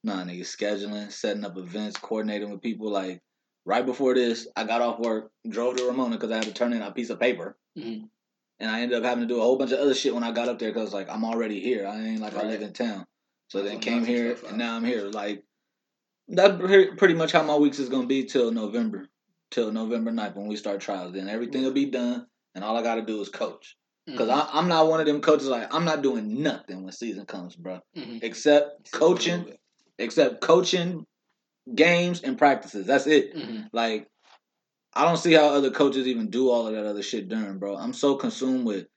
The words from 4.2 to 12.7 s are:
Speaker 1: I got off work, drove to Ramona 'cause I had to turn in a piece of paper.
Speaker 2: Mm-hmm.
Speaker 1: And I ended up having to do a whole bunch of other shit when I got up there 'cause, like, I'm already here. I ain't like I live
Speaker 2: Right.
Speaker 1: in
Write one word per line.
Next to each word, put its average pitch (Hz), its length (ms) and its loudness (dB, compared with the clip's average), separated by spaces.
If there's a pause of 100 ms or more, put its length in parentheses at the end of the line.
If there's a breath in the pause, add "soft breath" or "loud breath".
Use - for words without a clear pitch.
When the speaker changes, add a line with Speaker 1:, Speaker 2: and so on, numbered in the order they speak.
Speaker 1:
I 113 100 -4
got 117 160 0
off 117 180 0
work, 110 320 -2 (180)
drove 120 280 -2
to 123 100 -2
Ramona 123 300 -2
'cause 113 140 -4
I 113 40 -2
had 107 100 -2
to 104 80 -8
turn 120 200 0
in 113 80 -2
a 101 100 -8
piece 117 180 -8
of - 100 -8
paper. 117 380 0 (200)
Speaker 2:
Mm-hmm. 107 280 -10 (540)
Speaker 1:
And 110 120 -4
I 117 100 -2
ended 120 160 0
up 113 60 -2
having 120 200 0
to 113 100 -4
do 120 60 0
a 110 40 2
whole 127 140 4
bunch 131 140 -2
of 135 80 0
other 143 160 4
shit 127 180 0
when 120 100 -2
I 117 80 -4
got 117 180 -2
up 117 100 -6
there 110 140 -4
'cause, 107 200 -4
like, 98 160 -8
I'm 110 160 -4
already 113 340 -4
here. 101 280 -2
I 107 120 -8
ain't 110 220 -4
like 104 140 -8
I 104 80 -2
live 110 160 -4
Speaker 2:
Right. 104 80 -8
Speaker 1:
in 95 60 -14